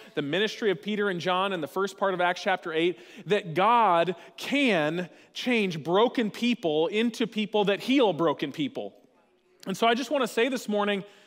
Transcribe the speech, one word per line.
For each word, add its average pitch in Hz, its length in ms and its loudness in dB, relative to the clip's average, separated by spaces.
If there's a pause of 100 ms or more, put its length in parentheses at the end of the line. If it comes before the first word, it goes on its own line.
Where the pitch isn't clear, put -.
(140)
the 151 80 -2
ministry 202 480 -2
of 175 100 -2
Peter 208 280 -2
and 180 120 -4
John 185 320 0
in 180 80 -4
the 147 60 -6
first 196 320 -4
part 196 160 0
of 175 60 -2
Acts 180 220 0
chapter 180 300 -2
eight, 165 280 0 (260)
that 180 280 0
God 185 600 4 (220)
can 180 720 0 (240)
change 196 500 -2
broken 202 480 2
people 170 580 0
into 226 380 -2
people 214 380 -2
that 196 160 0
heal 247 320 2
broken 147 400 0
people. 127 420 -6 (720)
And 190 100 -6
so 226 120 2
I 233 60 6
just 269 180 -4
wanna 269 160 0
say 226 200 0
this 247 200 -6
morning, 202 340 0 (240)